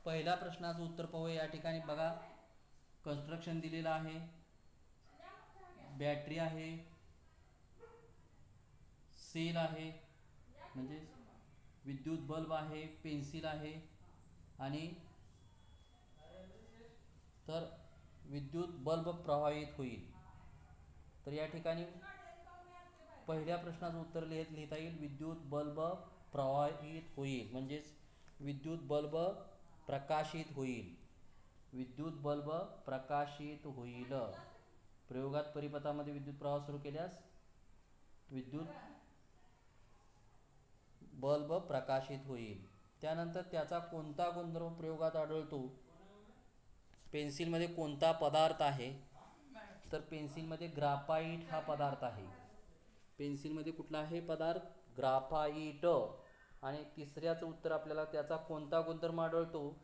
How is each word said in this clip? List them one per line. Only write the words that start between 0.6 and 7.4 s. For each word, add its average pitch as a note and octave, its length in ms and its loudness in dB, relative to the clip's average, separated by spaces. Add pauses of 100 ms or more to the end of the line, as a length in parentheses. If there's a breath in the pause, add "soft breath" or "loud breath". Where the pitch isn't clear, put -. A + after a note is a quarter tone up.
उत्तर E3 220 -4
पाहूया. E3 280 -2
या D#3 120 2
ठिकाणी D#3+ 340 0
बघा D#3 320 2 (920)
Construction D#3+ 560 -2
दिलेलं D#3+ 300 0
आहे, D#3+ 280 2 (1800)
Battery D3 400 0
आहे, D#3+ 380 0 (2500)